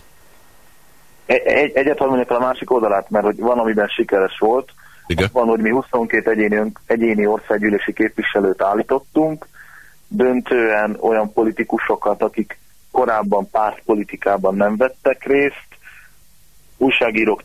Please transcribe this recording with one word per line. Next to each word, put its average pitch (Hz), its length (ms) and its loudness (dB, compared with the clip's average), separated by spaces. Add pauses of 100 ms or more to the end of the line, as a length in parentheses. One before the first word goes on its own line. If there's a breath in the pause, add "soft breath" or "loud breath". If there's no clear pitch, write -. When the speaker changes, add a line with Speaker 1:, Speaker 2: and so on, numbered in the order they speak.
(1300)
Speaker 1:
E-, 127 180 2
egy, 135 320 0
egyet 139 220 2
hadd 143 100 0
mondjak 127 220 0
el 123 60 0
a 120 100 0
másik - 260 -4
oldalát, 107 380 2
mert 104 160 0
hogy 104 140 0
van, 120 200 0
amiben 107 280 0
sikeres 98 520 -2
volt. 117 300 0 (380 loud breath)
Speaker 2:
Igen. 92 240 0
Speaker 1:
Van, 120 160 0
hogy 113 120 2
mi 110 100 0
huszonkét 117 580 -2
egyéni 107 280 2
ön-, 107 300 -2
egyéni 113 400 0
országgyűlési 107 680 0
képviselőt 101 680 -2
állítottunk, 135 840 -2 (640 loud breath)
döntően 113 880 0
olyan 107 340 0
politikusokat, 110 880 -2
akik - 380 -4 (320)
korábban 107 580 0
pártpolitikában 101 1040 -2
nem 104 220 0
vettek 131 460 -2
részt, 139 440 0 (1120 loud breath)
újságírók, 110 680 0